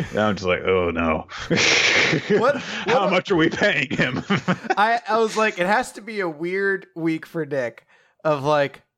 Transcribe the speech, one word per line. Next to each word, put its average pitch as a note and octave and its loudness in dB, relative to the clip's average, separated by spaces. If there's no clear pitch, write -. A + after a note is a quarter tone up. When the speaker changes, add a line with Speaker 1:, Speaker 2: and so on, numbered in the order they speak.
Speaker 1:
Now G#2+ 2
I'm G2 0
just F#2 -6
like, F2+ 0
"Oh, F#2 2
no." E2 -2
<laughs> E3+ 0
Speaker 2:
What, C#4 2
Speaker 1:
How - -2
Speaker 2:
what F3+ 2
Speaker 1:
much F3+ 0
are F#3 2
we D#3+ 4
paying D#3+ 0
him? C#3 -2
<laughs> - -2
Speaker 2:
I, A3+ 2
I A3 2
was G#3+ 0
like, G#3+ 0
"It F3 0
has A#3+ 0
to B3 -16
be G#3 -8
a F3+ 0
weird F#3+ -2
week D#3+ -2
for E3 -6
Nick C3 -4
of, D3 0
like, C#3+ 0